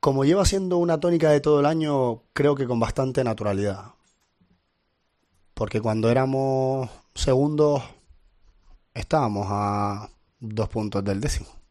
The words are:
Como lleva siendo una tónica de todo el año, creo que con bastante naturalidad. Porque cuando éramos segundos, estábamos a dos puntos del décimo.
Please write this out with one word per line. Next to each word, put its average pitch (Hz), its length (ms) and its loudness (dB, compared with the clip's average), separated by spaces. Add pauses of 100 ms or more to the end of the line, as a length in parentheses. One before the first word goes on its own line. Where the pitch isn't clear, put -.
Como 135 240 2
lleva 180 200 4
siendo 185 340 0
una 170 200 2
tónica 165 300 2
de 147 100 6
todo 147 220 4
el 143 40 4
año, 143 580 0 (100)
creo 143 220 2
que 139 120 -4
con 120 120 -2
bastante 131 440 -2
naturalidad. 104 680 -4 (1600)
Porque 107 280 -4
cuando 110 280 0
éramos 131 800 0 (240)
segundos, 143 720 2 (1080)
estábamos 107 560 -2
a 101 600 -2 (300)
dos 107 300 -6
puntos 107 340 -4
del 98 180 -2
décimo. - 260 -4 (240)